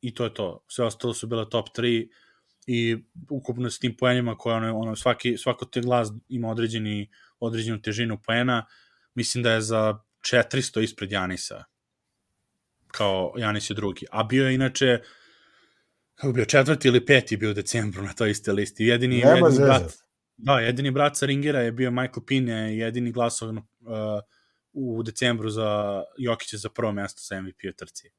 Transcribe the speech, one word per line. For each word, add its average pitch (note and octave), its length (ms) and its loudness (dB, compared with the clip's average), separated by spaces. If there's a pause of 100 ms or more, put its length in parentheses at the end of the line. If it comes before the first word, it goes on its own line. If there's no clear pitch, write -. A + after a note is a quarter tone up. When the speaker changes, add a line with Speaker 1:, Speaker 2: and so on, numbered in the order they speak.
Speaker 1:
i A#2+ 120 -8
to A#2 100 -4
je A2 100 -4
to. F#2+ 340 -6
Sve - 180 -2
ostalo A2+ 280 -4
su - 140 -8
bile A2+ 220 -4
top A2+ 240 -2
tri A#2+ 360 0 (580)
i A#2 300 0 (320)
ukupno B2 400 -6
s - 100 -10
tim A#2 180 -4
poenima B2 400 2
koje A2+ 180 -2
ono, A2+ 240 -2
ono, A2 160 -6
svaki, A#2+ 420 0
svako - 280 -4
te - 160 -4
glas A#2+ 280 2 (200)
ima A#2 200 -4
određeni, A2 600 -4 (300)
određenu A2+ 420 -4
težinu A2+ 440 -4
poena, A#2+ 400 0 (500)
mislim A#2+ 280 -4
da A2+ 80 4
je A2+ 100 2
za G#2+ 380 0 (220)
četiristo B2+ 580 0
ispred G#2+ 320 -2
Janisa. F#2 520 -4 (1200)
Kao F#2+ 500 0
Janis G#2+ 320 -2
je G#2+ 40 -4
drugi. G2 380 -6
A A2 120 0
bio C3 240 2
je C3 80 2
inače, C3 440 2 (1160)
kako C3+ 180 -2
bio, C3 120 2
četvrti C3+ 420 4
ili A#2+ 180 6
peti B2 320 4
bio G#2+ 140 -2
u - 20 -2
decembru G#2 500 -4
na G2 100 -10
toj G#2+ 180 2
istoj G2+ 220 -2
listi. G#2 320 -2
Jedini, B2 320 4
Speaker 2:
Nema B2 120 8
Speaker 1:
jedini E3+ 220 8
Speaker 2:
zezanja. C3+ 160 6
Speaker 1:
brat, F#2+ 260 4 (440)
da, C3 220 2
jedini B2 320 0
brat C#3+ 260 2
sa - 80 0
ringera C#3 340 0
je A#2 120 0
bio B2 200 -2
Michael B2+ 360 -4
Pine, A2+ 500 0
jedini A#2 340 -4
glasov, A#2 380 -2
uh, A2 60 -6 (1160)
u A#2+ 300 -4
decembru A2+ 460 -2
za G#2 520 -2 (160)
Jokića A#2 400 -4
za G#2 120 -8
prvo A2+ 220 -2
mesto G2+ 300 -8
sa - 140 -10
M F#2+ 100 -10
V F#2 60 -12 (100)
P G2 80 -8
u F2+ 40 -12
trci. - 460 -18